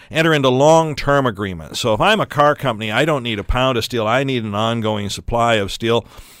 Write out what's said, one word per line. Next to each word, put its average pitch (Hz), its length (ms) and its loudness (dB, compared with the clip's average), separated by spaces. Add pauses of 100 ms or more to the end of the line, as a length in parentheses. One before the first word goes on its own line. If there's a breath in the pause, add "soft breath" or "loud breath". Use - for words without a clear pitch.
enter 160 240 2
into 139 140 2
long-term 143 760 4
agreements. 92 560 -6
So 113 120 0
if 104 60 0
I'm 196 220 2
a 135 40 -2
car 147 300 2
company, 110 340 -4
I 113 140 2
don't 151 200 -2
need 113 160 -4
a 98 40 -4
pound 127 340 0
of 110 60 -2
steel. 113 240 -4
I 127 160 0
need 127 220 -4
an 104 100 -6
ongoing 107 540 -2
supply 117 460 0
of 98 180 -2
steel, 113 340 -2 (320 loud breath)